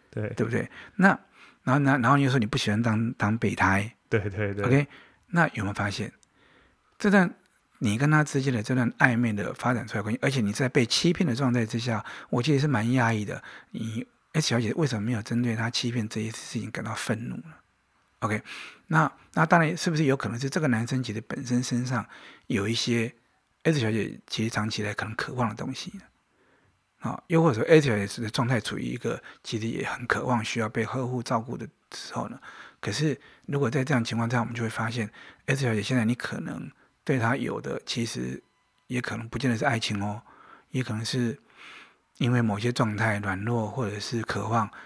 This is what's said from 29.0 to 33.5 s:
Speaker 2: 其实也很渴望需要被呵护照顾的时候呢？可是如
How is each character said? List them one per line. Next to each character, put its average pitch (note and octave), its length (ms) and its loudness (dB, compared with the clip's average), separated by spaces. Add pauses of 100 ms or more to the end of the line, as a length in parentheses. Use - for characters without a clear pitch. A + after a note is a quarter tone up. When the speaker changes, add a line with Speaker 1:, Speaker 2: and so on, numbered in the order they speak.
Speaker 2:
其 - 160 -6
实 A2+ 120 -4
也 B2+ 180 -4
很 - 180 -8
渴 - 200 -2
望 A#2+ 180 2
需 A2+ 160 -4
要 A2 80 0
被 A2+ 160 -2
呵 B2 240 -4
护 B2 160 -4
照 A#2+ 160 0
顾 A#2+ 160 -6
的 A#2+ 100 -10 (280)
时 - 200 -14
候 A#2 140 -6
呢？ A2 100 -12 (440)
可 G#2 100 -4
是 C#3 260 0 (280)
如 C#3+ 120 -4